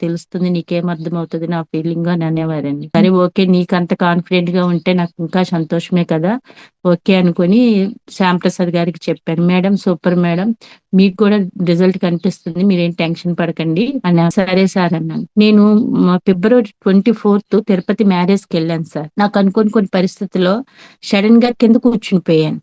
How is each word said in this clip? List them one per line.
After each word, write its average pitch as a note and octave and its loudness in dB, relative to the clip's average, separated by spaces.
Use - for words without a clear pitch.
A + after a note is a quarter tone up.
తెలుస్తుంది, F3 -4
నీకేం F3 -4
అర్థమవుతుంది E3 -6
నా E3+ -4
ఫీలింగ్" E3 -6
అని F3 -2
అనేవారండి. D#3 -4
సరే G3+ 4
ఓకే, F#3 2
నీకు F3+ 0
అంత F3 -2
కాన్ఫిడెంట్ F3 -2
గా F3+ 0
ఉంటే F3 -2
నాకు F3 -2
ఇంకా F3 -2
సంతోషమే E3+ -2
కదా, E3+ -2
ఓకే F3+ 2
అనుకుని F#3+ 2
శ్యాంప్రసాద్ F3+ 0
గారికి E3+ -2
చెప్పాను. E3 -2
"మేడం F#3 2
సూపర్ F3+ -2
మేడం, F3 0
మీకు F#3+ 4
కూడా G#3 2
రిజల్ట్ F3+ 2
కనిపిస్తుంది, F3 -4
మీరేం F3 2
టెన్షన్ E3+ -4
పడకండి" E3+ -2
అని. E3+ 2
"సరే F#3 0
సార్" F3+ 0
అన్నాను. D#3+ -6
నేను G#3 4
మా F3+ 2
ఫిబ్రవరి G3+ 2
ట్వంటీ G3 0
ఫోర్త్ G#3 0
తిరుపతి G3+ -2
మ్యారేజ్ F#3 2
కి - -6
వెళ్ళాను E3 -2
సార్. D3+ -8
నాకు G3+ 0
అనుకోని G3+ 2
కొన్ని G#3 0
పరిస్థితుల్లో F#3 -2
సడన్ A3 4
గా A#3+ 0
కింద A3+ 2
కూర్చుని A#3 0
పోయాను. D#3 0